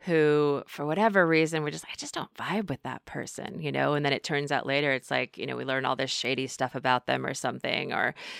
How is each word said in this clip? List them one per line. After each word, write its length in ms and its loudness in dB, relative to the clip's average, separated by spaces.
who, 680 4
for 180 -8
whatever 400 4
reason, 380 4
we're 80 -2
just, 140 -10
"I 120 -12
just 160 -10
don't 220 -8
vibe 340 -4
with 140 -4
that 220 -8
person," 580 -10
you 80 -4
know? 240 2
And 100 0
then 80 2
it 120 -4
turns 260 -2
out 160 0
later, 240 2
it's 220 -2
like, 260 -2
you 80 -6
know, 100 -6
we 80 -6
learn 200 -2
all 100 2
this 160 -4
shady 380 -2
stuff 260 -4
about 320 2
them 180 0
or 100 -4
something, 580 -4
or, 200 2